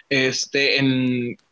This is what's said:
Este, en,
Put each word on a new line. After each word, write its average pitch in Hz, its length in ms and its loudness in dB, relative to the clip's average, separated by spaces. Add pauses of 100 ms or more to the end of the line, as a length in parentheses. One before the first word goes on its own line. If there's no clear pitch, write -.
Este, 135 720 0
en, 127 560 0 (160)